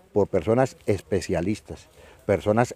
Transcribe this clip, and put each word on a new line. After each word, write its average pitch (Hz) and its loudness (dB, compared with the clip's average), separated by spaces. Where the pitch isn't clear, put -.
por 98 2
personas 113 0
especialistas, 90 -4
personas 107 2